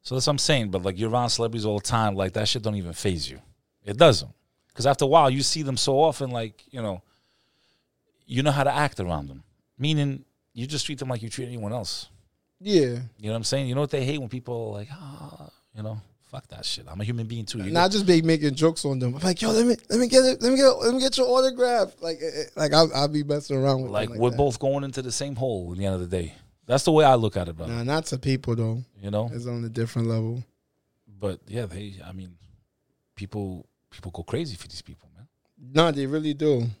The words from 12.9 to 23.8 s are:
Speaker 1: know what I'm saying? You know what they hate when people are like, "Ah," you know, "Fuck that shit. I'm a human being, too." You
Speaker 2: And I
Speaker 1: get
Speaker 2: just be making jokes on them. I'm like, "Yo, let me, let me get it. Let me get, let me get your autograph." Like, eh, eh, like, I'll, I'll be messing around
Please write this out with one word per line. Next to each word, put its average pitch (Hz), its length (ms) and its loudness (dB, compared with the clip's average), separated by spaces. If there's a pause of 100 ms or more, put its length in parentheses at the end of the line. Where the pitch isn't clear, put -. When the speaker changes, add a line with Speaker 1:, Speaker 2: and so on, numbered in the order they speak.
Speaker 1:
know 107 80 -4
what 113 40 -2
I'm 117 80 -6
saying? 135 240 -2
You 123 80 -2
know 143 60 0
what 147 100 -2
they 135 140 -2
hate 147 140 -2
when 123 100 -8
people 120 400 -8
are 104 100 -10
like, 104 120 -12
"Ah," 143 580 -18 (260)
you 107 80 -10
know, 110 160 -8 (300)
"Fuck - 200 -16
that - 160 -14
shit. - 240 -8
I'm 92 120 -8
a - 20 -2
human 117 240 -4
being, 113 180 -8
too." 120 120 -8
You 98 80 -4
Speaker 2:
And 160 120 0
I 175 80 6
Speaker 1:
get 190 60 2
Speaker 2:
just 202 140 2
be 175 160 6
making 151 340 2
jokes 165 300 2
on 135 140 -2
them. 123 160 -2
I'm 151 60 -10
like, 180 200 0
"Yo, 220 100 0
let 226 140 6
me, 240 100 6 (140)
let 220 100 4
me 247 80 4
get 262 160 8
it. 254 180 2
Let 240 100 4
me 269 60 4
get, 269 120 8
let 240 240 2
me 262 80 0
get 262 160 0
your 254 100 4
autograph." 247 720 2
Like, 165 200 -6
eh, 156 120 -6
eh, 147 100 -6 (120)
like, 151 180 0
I'll, 156 220 8
I'll 143 140 2
be 147 140 -2
messing 143 340 -2
around 135 240 4